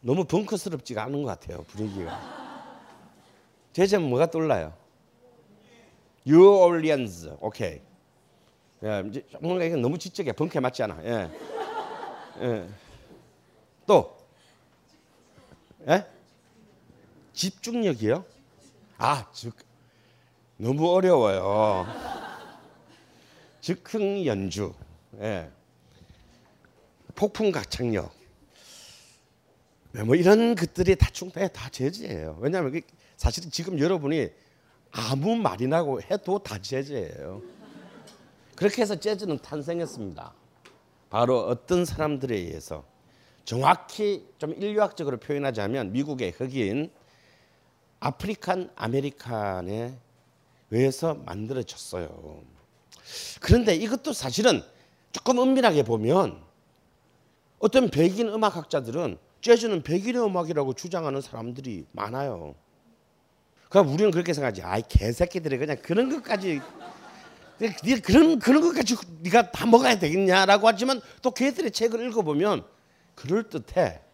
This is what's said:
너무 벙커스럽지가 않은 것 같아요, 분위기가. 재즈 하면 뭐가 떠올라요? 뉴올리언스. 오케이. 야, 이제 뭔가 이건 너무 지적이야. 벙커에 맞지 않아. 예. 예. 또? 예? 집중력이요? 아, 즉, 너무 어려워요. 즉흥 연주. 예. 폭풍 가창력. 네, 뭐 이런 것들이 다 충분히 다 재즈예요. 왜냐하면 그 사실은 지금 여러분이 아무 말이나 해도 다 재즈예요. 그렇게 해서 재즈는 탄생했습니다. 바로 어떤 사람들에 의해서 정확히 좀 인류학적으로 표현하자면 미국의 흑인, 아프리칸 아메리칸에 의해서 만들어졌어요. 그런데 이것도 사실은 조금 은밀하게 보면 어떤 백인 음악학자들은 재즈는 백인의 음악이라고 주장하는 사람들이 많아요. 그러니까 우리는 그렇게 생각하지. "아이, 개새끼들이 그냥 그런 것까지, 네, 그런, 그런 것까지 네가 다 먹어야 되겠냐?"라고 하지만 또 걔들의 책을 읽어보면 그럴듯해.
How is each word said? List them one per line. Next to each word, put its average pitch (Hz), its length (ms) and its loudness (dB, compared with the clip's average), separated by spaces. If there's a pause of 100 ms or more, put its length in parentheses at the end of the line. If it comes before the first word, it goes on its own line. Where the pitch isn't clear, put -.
너무 143 220 0
벙커스럽지가 160 800 -4
않은 143 200 -6
것 127 60 -4 (100)
같아요, - 240 -14
분위기가. - 1160 -10 (920)
재즈 190 220 4
하면 165 140 2
뭐가 143 220 4
떠올라요? 120 420 0 (1500)
뉴올리언스. 156 1160 6
오케이. 87 400 -6 (1000)
야, 107 180 -4
이제 107 240 -10 (160)
뭔가 175 220 -2
이건 165 180 -2
너무 139 160 0
지적이야. 160 360 -8
벙커에 160 260 -2
맞지 127 240 -2
않아. 87 200 -6
예. 101 280 -4 (1080)
예. 107 280 -4 (1160)
또? 180 300 4 (1700)
예? 190 180 4 (1300)
집중력이요? 180 880 -2 (760)
아, 127 360 0
즉, 117 220 -12 (1000)
너무 143 340 0
어려워요. 104 960 4 (1700)
즉흥 202 640 -4
연주. 98 480 -2 (460)
예. 98 300 -6 (1700)
폭풍 208 360 0
가창력. 117 640 -4 (1800)
네, 107 100 -8
뭐 117 120 4
이런 214 400 6
것들이 180 400 0
다 - 160 -4
충분히 185 400 -6
다 - 180 -14
재즈예요. 107 720 -6
왜냐하면 147 340 -2
그 165 80 -6 (340)
사실은 - 340 -4
지금 175 300 -6
여러분이 151 500 0 (680)
아무 139 380 0
말이나 147 500 0 (240)
해도 196 300 -2
다 107 200 -12
재즈예요. 101 840 -8 (1120)
그렇게 202 260 0
해서 208 180 0
재즈는 196 380 -4
탄생했습니다. 135 960 -10 (800)
바로 120 340 2
어떤 175 400 0
사람들에 139 500 -4
의해서 80 480 -10 (600)
정확히 175 840 -2 (120)
좀 156 140 -6
인류학적으로 202 640 -2
표현하자면 120 760 -4
미국의 127 380 -4
흑인, 131 600 -4 (1080)
아프리칸 185 760 -6
아메리칸에 113 1200 -4 (760)
의해서 135 420 0
만들어졌어요. 92 1300 -10 (1000)
그런데 214 360 6
이것도 226 380 -4
사실은 160 500 2 (480)
조금 247 280 0
은밀하게 247 440 4
보면 117 580 0 (1160)
어떤 226 300 4
백인 185 400 2
음악학자들은 156 880 -2 (240)
재즈는 220 420 4
백인의 214 420 0
음악이라고 160 480 -2
주장하는 160 480 -6
사람들이 120 680 -10
많아요. 104 640 -8 (1120)
그러니까 170 240 6
우리는 196 180 4
그렇게 170 220 -2
생각하지. 120 300 -4
"아이, 95 240 -2
개새끼들이 156 720 0
그냥 147 240 -4
그런 233 280 0
것까지, 196 520 -4 (1000)
네, 214 140 -2 (280)
그런, 302 380 8
그런 277 220 6
것까지 269 340 2 (260)
네가 214 300 4
다 - 140 -6
먹어야 233 340 6
되겠냐?"라고 190 680 4
하지만 226 340 2 (200)
또 254 100 0
걔들의 262 400 0
책을 226 380 -2
읽어보면 180 540 0 (520)
그럴듯해. 160 840 -2 (120)